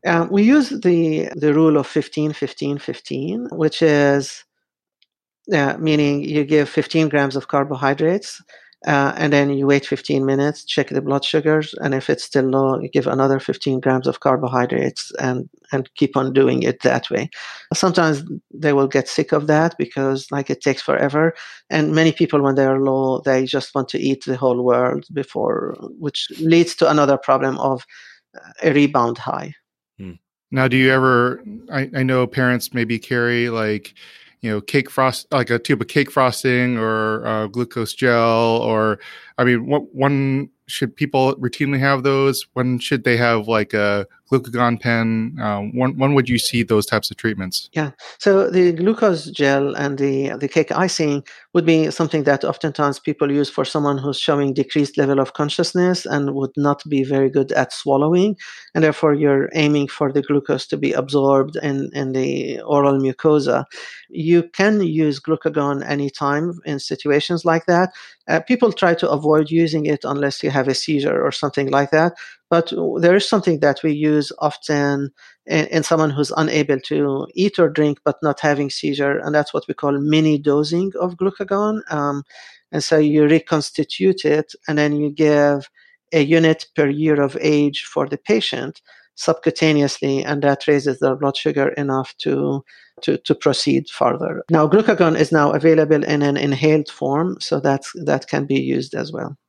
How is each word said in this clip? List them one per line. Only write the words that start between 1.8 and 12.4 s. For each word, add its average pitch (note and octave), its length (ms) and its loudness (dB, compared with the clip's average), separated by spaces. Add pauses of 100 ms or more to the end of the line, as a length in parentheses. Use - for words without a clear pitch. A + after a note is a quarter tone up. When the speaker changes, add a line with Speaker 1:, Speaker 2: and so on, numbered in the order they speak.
Speaker 1:
fifteen, D3+ 440 -2
fifteen, C#3+ 460 -6
fifteen, E3 720 -8
which D#3+ 320 -2
is, C#3+ 640 2 (1080)
uh, C#3+ 260 2
meaning D3 440 2
you D3 220 -2
give D3 240 2
fifteen D#3+ 400 0
grams C#3 280 0
of C3 120 -6
carbohydrates, D3 960 -2 (440)
uh, C#3 300 2
and D3+ 160 0
then C#3+ 180 4
you C#3 160 0
wait C#3 180 4
fifteen C#3 420 -2
minutes, C#3+ 380 -2
check - 240 -2
the C#3 140 -4
blood C#3 220 -2
sugars, D3+ 560 0
and C3+ 120 -2
if C3 160 -4
it's - 140 -2
still C3 220 0